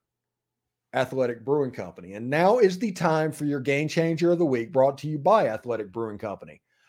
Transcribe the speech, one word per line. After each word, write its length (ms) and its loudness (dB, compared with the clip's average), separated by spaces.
Athletic 500 -2
Brewing 280 0
Company. 420 -14
And 160 -8
now 280 4
is 200 4
the 120 -2
time 400 0
for 140 -8
your 160 -2
Game 260 0
Changer 460 2
of 60 2
the 80 2
Week, 260 -2
brought 260 4
to 100 -8
you 100 -4
by 300 4
Athletic 440 -6
Brewing 240 -6
Company. 460 -12